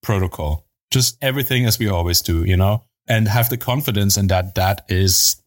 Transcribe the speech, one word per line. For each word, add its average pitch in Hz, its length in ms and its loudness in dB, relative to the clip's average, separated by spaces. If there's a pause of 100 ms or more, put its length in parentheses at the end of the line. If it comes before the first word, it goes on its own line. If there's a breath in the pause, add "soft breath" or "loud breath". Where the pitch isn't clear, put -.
protocol. 85 640 -4 (240)
Just - 300 0
everything 131 440 0
as 107 140 0
we 110 80 0
always 87 340 0
do," 85 220 0
you 92 140 2
know, 98 260 2 (240)
and 110 220 2
have 117 200 0
the 131 80 -2
confidence 117 600 -2
in 98 100 2
that, 92 280 0
that 98 340 0
is 92 580 0